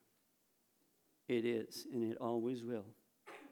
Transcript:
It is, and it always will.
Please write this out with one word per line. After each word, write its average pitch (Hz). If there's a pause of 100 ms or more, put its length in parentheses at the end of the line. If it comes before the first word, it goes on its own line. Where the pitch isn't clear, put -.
(1300)
It 120
is, 113
and 117
it 113
always 117
will. 110 (560)